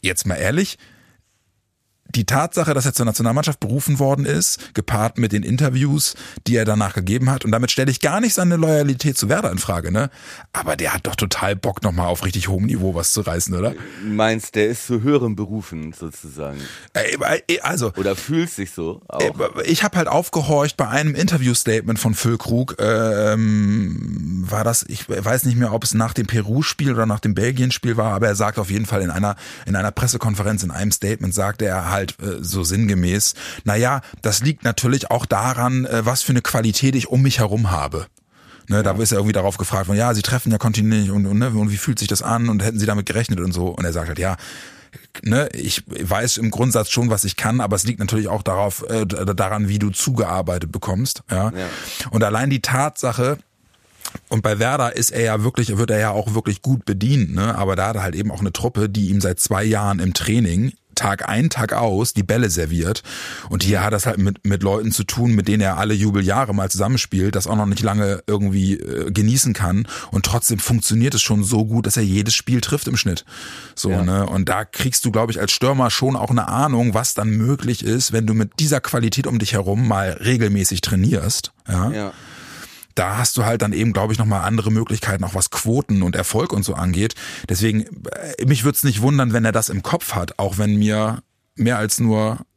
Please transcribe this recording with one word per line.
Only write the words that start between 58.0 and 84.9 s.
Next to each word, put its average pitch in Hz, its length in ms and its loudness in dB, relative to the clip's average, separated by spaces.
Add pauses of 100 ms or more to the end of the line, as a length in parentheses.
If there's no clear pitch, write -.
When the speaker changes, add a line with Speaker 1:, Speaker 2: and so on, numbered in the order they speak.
Speaker 1:
halt 90 120 -4
eben 101 160 -2
auch - 100 -6
eine 98 120 -2
Truppe, 110 380 -2
die 98 180 0
ihm 98 120 4
seit 92 200 0
zwei 101 240 0
Jahren 101 360 2
im 90 120 0
Training 104 600 2 (220)
Tag - 320 -2
ein, 117 220 2
Tag 117 240 -2
aus 110 400 0
die 104 100 0
Bälle 110 280 2
serviert. 82 520 0 (460)
Und - 140 0
hier 95 200 2
hat 107 120 0
das 104 100 0
halt 107 140 0
mit, 98 260 0
mit 98 180 0
Leuten 104 300 2
zu 104 120 0
tun, 120 300 2
mit 101 140 2
denen 107 140 4
er 95 160 0
alle 107 160 2
Jubeljahre 101 600 2
mal 98 160 0
zusammenspielt, 101 640 0
das 101 120 0
auch 107 100 0
noch 104 80 2
nicht 101 180 0
lange 101 440 0
irgendwie, 98 480 2
äh, - 360 -6
genießen 107 440 2
kann. 98 320 0 (240)
Und 95 160 0
trotzdem 113 320 0
funktioniert 113 560 2
es - 80 0
schon 107 220 2
so 110 200 2
gut, 110 220 0
dass 95 100 0
er 120 60 2
jedes 101 320 2
Spiel 123 260 0
trifft - 280 -2
im 123 100 -2
Schnitt. - 260 -2 (500)
So, - 160 -4
Speaker 2:
Ja. 90 120 2
Speaker 1:
ne? 95 240 2
Und 95 240 0
da 104 160 -2
kriegst - 400 -2
du, 123 40 2
glaub 113 200 2
ich, 92 100 -4
als 101 120 0
Stürmer 131 380 2
schon 131 260 0
auch 113 140 -2
eine 120 180 2
Ahnung, 120 440 2
was 113 220 0
dann 107 160 0
möglich 117 540 0
ist, 113 280 0
wenn 113 140 2
du 110 80 4
mit 110 240 0
dieser 147 240 2
Qualität 117 440 0
um 120 120 0
dich 107 160 0
herum 104 340 2
mal 98 220 2 (120)
regelmäßig 101 600 2
trainierst. 95 720 0 (140)
Ja? 95 240 0
Speaker 2:
Ja. 104 220 -4 (800)
Speaker 1:
Da 95 220 0
hast 120 220 0
du 113 80 2
halt 117 160 0
dann 104 100 0
eben, 107 220 2
glaub 107 180 2
ich, 107 60 -2
nochmal 104 240 2
andere 107 280 0
Möglichkeiten, 110 540 0